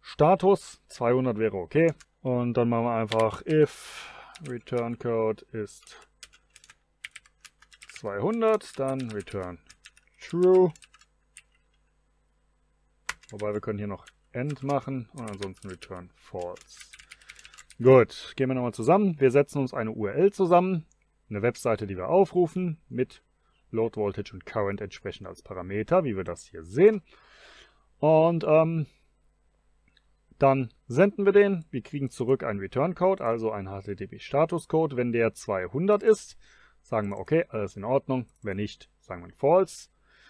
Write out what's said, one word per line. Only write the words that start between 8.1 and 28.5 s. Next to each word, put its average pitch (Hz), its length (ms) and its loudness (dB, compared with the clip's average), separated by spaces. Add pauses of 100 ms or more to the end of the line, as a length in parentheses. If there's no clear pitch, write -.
dann 135 320 -4
return 92 480 -8 (600)
true. 180 520 4 (2500)
Wobei 104 220 -8
wir 104 80 -6
können 104 180 -8
hier 104 100 -8
noch 98 180 -12 (240)
end 135 320 -8
machen 135 520 -4
und 123 140 -12
ansonsten 98 400 -12
return 90 460 -16
false. - 720 -14 (960)
Gut, 127 540 6
gehen 131 120 -2
wir 131 60 -2
nochmal 123 200 -4
zusammen. 170 440 2
Wir 131 140 4
setzen 143 260 2
uns 131 160 -4
eine 110 160 -4
U 110 160 -6
R 98 80 -4
L 185 180 4
zusammen, 180 540 2 (420)
eine 104 140 -6
Webseite, 113 440 -2
die 95 100 -8
wir 90 120 -6
aufrufen, 180 720 2 (100)
mit 123 360 -6 (460)
Load 113 260 -2
Voltage 101 380 -4
und 90 120 -18
Current 101 340 -4
entsprechend 98 460 -12
als 90 160 -16
Parameter, 101 640 -2
wie 113 120 -4
wir 95 60 -6
das 85 220 -10
hier 82 180 -18
sehen. 170 400 4 (960)
Und, 160 480 4
ähm, 160 400 2 (1500)